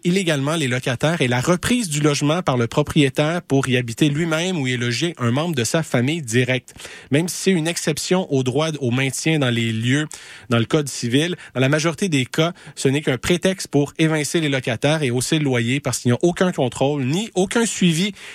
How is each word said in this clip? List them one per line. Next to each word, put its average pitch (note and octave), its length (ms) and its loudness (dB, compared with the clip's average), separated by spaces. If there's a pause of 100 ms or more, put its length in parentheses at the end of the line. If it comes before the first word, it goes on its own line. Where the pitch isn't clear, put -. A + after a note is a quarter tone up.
illégalement E3 520 0
les C#3+ 120 -2
locataires C#3 540 -2
est C3 40 2
la B2 140 0
reprise F#3 480 0
du D3 120 -2
logement D3 420 2
par C3+ 160 0
le A#2 80 2
propriétaire D3+ 760 2
pour C3+ 260 0
y B2+ 120 2
habiter B2 320 0
lui-même E3 480 0
ou C3 80 -2
y B2 100 -2
loger A#2+ 400 -2
un A#2+ 140 -2
membre D#3 240 0
de A#2+ 100 0
sa E3 180 0
famille C#3+ 380 0
directe. B2 540 -2 (360)
Même E3 180 2
si - 80 -8
c'est - 140 0
une E3 160 2
exception E3+ 640 -2
au C3+ 120 2
droit C3 260 0 (120)
au A#2+ 100 0
maintien C3+ 480 0
dans C3 120 2
les A#2 220 0
lieux, B2+ 340 0 (440)
dans A#2 80 4
le A2+ 80 2
code D3 220 0
civil, C#3+ 480 -2 (180)
dans A#2+ 60 -2
la C3 100 2
majorité D#3+ 400 0
des C3 160 2
cas, E3+ 260 0 (220)
ce - 140 0
n'est C#3 120 2
qu'un D3 160 -2
prétexte F#3 520 0
pour C#3+ 300 0
évincer D#3 420 0
les D3+ 100 0
locataires C#3 520 0
et B2+ 80 0
hausser B2+ 280 0
le D3+ 60 0
loyer B2+ 360 0
parce - 200 -4
qu'il B2 100 2
n'y B2 60 4
a - 40 -6
aucun F3 320 2
contrôle C#3 520 0
ni F3+ 300 -2
aucun G3+ 300 2
suivi F#3 480 2 (220)